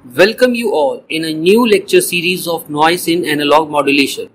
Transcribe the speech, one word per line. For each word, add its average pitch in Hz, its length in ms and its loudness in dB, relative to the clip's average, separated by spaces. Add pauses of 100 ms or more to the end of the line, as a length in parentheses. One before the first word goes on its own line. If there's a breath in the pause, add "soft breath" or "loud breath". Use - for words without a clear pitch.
Welcome 214 520 0
you 233 160 -4
all 131 360 -2
in 160 160 -4
a 160 80 -4
new 180 320 2
lecture 190 360 2
series 175 480 -4
of 160 200 -6
noise 160 380 0
in 170 180 0
analog 147 460 0
modulation. 139 640 0